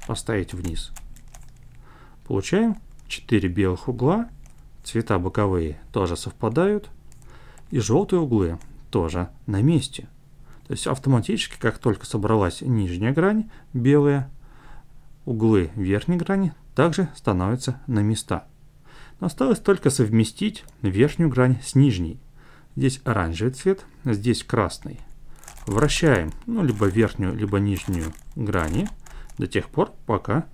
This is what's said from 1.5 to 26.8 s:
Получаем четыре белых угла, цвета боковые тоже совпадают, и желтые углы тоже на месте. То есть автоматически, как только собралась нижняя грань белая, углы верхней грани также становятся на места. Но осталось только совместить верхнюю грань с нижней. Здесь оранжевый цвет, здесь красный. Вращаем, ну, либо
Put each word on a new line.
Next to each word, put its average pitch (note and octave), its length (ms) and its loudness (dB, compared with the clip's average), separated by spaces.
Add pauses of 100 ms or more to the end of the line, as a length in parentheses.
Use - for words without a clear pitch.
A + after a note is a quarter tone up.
Получаем G3 480 0 (320)
четыре F#2+ 400 0
белых F2+ 400 0
угла, C#3+ 420 0 (540)
цвета A2+ 360 -2
боковые F2+ 600 0 (140)
тоже F2+ 240 0
совпадают, E3+ 720 -2 (800)
и - 80 -4
желтые C3+ 420 2
углы G#2 380 2 (320)
тоже F2 400 -2 (160)
на G2+ 160 0
месте. - 480 0 (560)
То - 60 -12
есть - 160 -6
автоматически, C3+ 720 0
как A2+ 180 0
только - 300 0
собралась G#2 540 2
нижняя G#2+ 520 0
грань G3+ 380 2 (220)
белая, C#3 580 4 (920)
углы A2 500 4
верхней G2+ 420 0
грани F#3+ 360 0 (200)
также D#3+ 420 2
становятся A2 720 -2
на A2+ 140 0
места. G#2 480 -2 (720)
Но F#3 80 -4
осталось B3+ 320 0
только - 320 2
совместить A2+ 720 0 (160)
верхнюю B2 480 2
грань B2+ 340 4
с - 120 -6
нижней. G2 440 4 (560)
Здесь C3+ 280 0
оранжевый G2+ 500 0
цвет, F#3+ 320 -2 (180)
здесь A2+ 400 0
красный. A#2+ 560 -2 (680)
Вращаем, A2 640 2 (160)
ну, A3+ 160 0
либо G#2+ 240 2